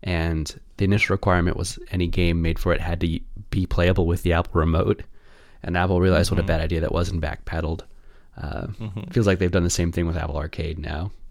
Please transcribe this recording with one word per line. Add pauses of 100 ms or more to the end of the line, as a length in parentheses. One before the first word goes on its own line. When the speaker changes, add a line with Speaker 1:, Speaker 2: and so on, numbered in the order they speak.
Speaker 1:
and (220)
the
initial
requirement
was (120)
any
game
made
for
it
had
to
y-, (300)
be
playable
with
the
Apple
remote. (640)
And
Apple
realized
what
a
Speaker 2:
Mm-hmm.
Speaker 1:
bad
idea
that
was
and
backpedaled. (560)
Uh,
Speaker 2:
Mm-hmm.
Speaker 1:
it
feels
like
they've
done
the
same
thing
with
Apple
Arcade
now, (200)